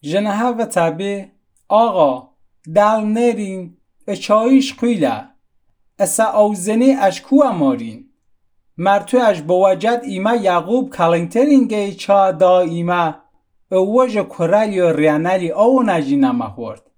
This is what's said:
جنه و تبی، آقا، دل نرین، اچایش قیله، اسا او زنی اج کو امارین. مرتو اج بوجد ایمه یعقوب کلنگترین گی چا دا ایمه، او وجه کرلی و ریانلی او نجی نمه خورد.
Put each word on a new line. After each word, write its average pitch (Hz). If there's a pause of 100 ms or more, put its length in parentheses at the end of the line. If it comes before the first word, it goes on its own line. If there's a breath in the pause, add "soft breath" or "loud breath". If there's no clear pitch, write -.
جنه 202
و 233
تبی، 190 (440)
آقا، 185 (440)
دل 208
نرین، 208 (300)
اچایش 220
قیله، 151 (720)
اسا 202
او 208
زنی 220
اج 196
کو 285
امارین. 135 (680)
مرتو 202
اج 202
بوجد 190
ایمه 208
یعقوب 190
کلنگترین 208
گی 202
چا 196
دا 180
ایمه، 170 (560)
او 196
وجه 214
کرلی 190
و 170
ریانلی 160
او 240
نجی 156
نمه 123
خورد. 104